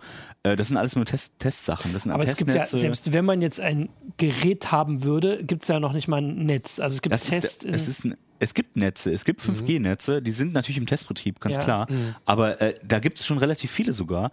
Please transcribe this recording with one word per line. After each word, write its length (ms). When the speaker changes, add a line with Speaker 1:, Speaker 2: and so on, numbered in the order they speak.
Speaker 1:
Äh, 140
das 120
sind 80
alles 200
nur 100
Test-, 320
Testsachen, 540
das 120
sind 80
Speaker 2:
Aber 120
es 120
gibt 140
ja, 100
Speaker 1:
Testnetze. 200
Speaker 2:
selbst 320
wenn 120
man 180
jetzt 160
ein 300
Gerät 520
haben 320
würde, 420
gibt's 240
ja 120
noch 120
nicht 160
mal 140
ein 240
Netz. 320
Also 180
es 60
gibt 100
Speaker 1:
Das 100
ist 80
Speaker 2:
Test 340
Speaker 1:
der, 100
es 100
Speaker 2:
in 60
Speaker 1:
ist 140
ein, 100
es 120
gibt 200
Netze, 380
es 140
gibt 140
Speaker 3:
Mhm. 40
Speaker 1:
fünf 220
G 120
Netze, 440
die 80
sind 240
natürlich 240
im 80
Testbetrieb, 540
ganz 160
Speaker 2:
Ja. 60
Speaker 1:
klar. 280
Speaker 3:
Mhm. 240
Speaker 1:
Aber, 380
äh, 100
da 160
gibt's 280
schon 100
relativ 340
viele 220
sogar. 400